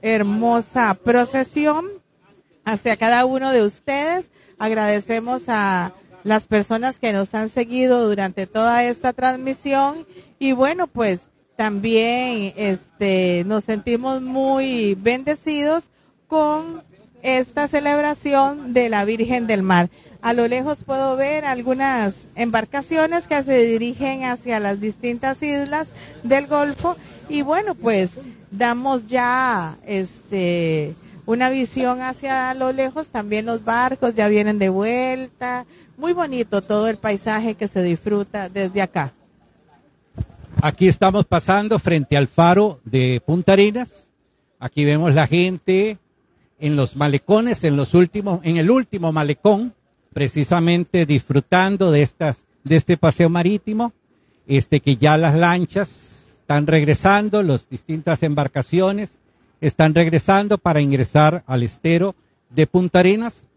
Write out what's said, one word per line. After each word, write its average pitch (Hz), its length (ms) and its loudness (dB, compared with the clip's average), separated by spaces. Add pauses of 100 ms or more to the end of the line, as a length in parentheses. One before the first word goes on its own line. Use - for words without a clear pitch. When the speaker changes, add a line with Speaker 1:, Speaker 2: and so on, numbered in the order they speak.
Speaker 1:
hermosa 220 920 0
procesión 269 920 0 (760)
hacia 214 340 -2
cada 240 280 2
uno 262 260 -2
de 240 140 4
ustedes. 294 640 -4 (260)
Agradecemos 220 880 -2
a 196 460 -2 (300)
las 214 220 0
personas 226 540 -2
que 220 140 -2
nos 196 200 -2
han 220 160 -4
seguido 247 580 0
durante 196 380 -4
toda 233 380 0
esta 240 300 -4
transmisión 269 920 -2 (320)
y 269 140 0
bueno, 285 360 0
pues 208 340 -2 (340)
también, 220 1000 -2
este, 185 920 -2
nos 208 180 -2
sentimos 240 580 -4
muy 262 760 0
bendecidos 294 920 -2 (380)
con 311 560 -2 (380)
esta 262 460 -2
celebración 285 1040 0
de 240 160 2
la 202 160 0
Virgen 226 420 -2
del 208 160 0
Mar. 175 260 4 (320)
A 233 120 -2
lo 240 140 0
lejos 262 380 -4
puedo 269 300 -2
ver 294 300 -2
algunas 254 800 -2 (100)
embarcaciones 285 920 -2
que 294 160 0
se 262 220 4
dirigen 247 600 -4
hacia 240 340 -4
las 202 220 -4
distintas 240 600 -6
islas 294 480 -4 (340)
del 269 240 2
Golfo 294 500 -2 (320)
y 294 120 -2
bueno, 349 340 -2
pues 196 440 -2 (320)
damos 240 560 -2
ya, 247 800 -2
este, 175 1080 -4 (300)
una 247 240 0
visión 254 520 -2
hacia 262 520 -6
lo 262 200 -4
lejos, 262 340 -4
también 214 380 -6
los 226 180 -6
barcos 240 520 -2
ya 214 120 2
vienen 208 320 2
de 190 100 2
vuelta, 247 960 -4 (320)
muy 330 160 -2
bonito 254 480 -2
todo 208 260 -2
el 220 100 -2
paisaje 214 580 -4
que 214 120 -6
se 190 160 -2
disfruta 196 640 -2
desde 190 340 -4
acá. 165 320 -4 (1500)
Speaker 2:
Aquí 151 260 2
estamos 190 380 2
pasando 202 540 0
frente 156 360 0
al 143 120 2
faro 180 580 2
de 127 400 0
Punta 175 280 2
Arenas, 208 560 2 (500)
aquí 143 260 -2
vemos 151 280 2
la 147 140 4
gente 185 720 0 (600)
en 151 160 0
los 135 220 -2
malecones, 185 640 0
en 147 140 2
los 139 160 -2
últimos, 180 500 2
en 170 140 0
el 165 120 2
último 202 440 0
malecón, 196 600 0 (380)
precisamente 170 920 0
disfrutando 180 840 2
de 147 100 4
estas, 147 420 -2 (200)
de 143 120 2
este 165 220 2
paseo 165 320 2
marítimo, 208 640 -2 (540)
este, 139 340 2
que 135 160 2
ya 147 180 4
las 156 200 2
lanchas 175 1080 -2
están 147 260 0
regresando, 190 760 2
las 143 260 -2
distintas 156 540 -4
embarcaciones 165 960 -2 (420)
están 156 320 2
regresando 185 640 2
para 151 240 0
ingresar 147 640 2
al 127 180 -2
estero 170 520 0 (340)
de 151 180 2
Punta 180 320 2
Arenas. 208 460 0 (120)